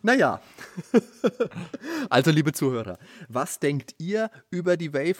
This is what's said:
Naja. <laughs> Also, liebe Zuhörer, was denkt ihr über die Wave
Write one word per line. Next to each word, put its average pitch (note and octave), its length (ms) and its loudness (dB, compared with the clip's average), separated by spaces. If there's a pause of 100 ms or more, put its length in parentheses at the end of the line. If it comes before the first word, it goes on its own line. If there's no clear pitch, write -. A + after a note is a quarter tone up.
Naja. G3+ 400 2 (500)
<laughs> - 300 2 (880)
Also, C3+ 220 4
liebe D3+ 200 4
Zuhörer, A#2 460 -4 (320)
was B2 300 -4
denkt C#3+ 380 -2
ihr G#3 320 -2 (220)
über F3+ 260 2
die D#3+ 160 -6
Wave D#3+ 260 0